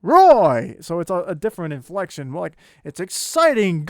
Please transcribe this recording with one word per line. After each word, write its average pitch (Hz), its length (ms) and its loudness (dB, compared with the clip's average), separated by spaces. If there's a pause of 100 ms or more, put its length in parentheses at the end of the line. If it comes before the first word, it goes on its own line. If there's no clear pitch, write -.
Roy! 202 800 4
So 170 180 -8
it's 165 100 -8
a, 180 140 -4
a 185 120 -8
different 165 380 -8
inflection. 151 560 -10
More 143 120 -10
like, 165 160 -10 (260)
It's - 160 -16
exciting 196 920 0